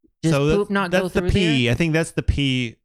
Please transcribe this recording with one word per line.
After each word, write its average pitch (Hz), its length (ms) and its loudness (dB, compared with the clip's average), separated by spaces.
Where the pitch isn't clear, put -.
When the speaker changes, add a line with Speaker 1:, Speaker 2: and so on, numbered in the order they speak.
Speaker 1:
Does 160 100 2
Speaker 2:
So 143 160 2
Speaker 1:
poop 202 100 2
Speaker 2:
that's, 202 120 -2
Speaker 1:
not 196 200 -4
Speaker 2:
that's 180 120 0
Speaker 1:
go 180 60 -4
Speaker 2:
the 196 120 -2
Speaker 1:
through 180 100 0
Speaker 2:
pee. 160 360 2
Speaker 1:
there? 117 60 2
Speaker 2:
I - 20 0
think 165 180 0
that's 160 200 -2
the 151 100 -4
pee, 127 640 -2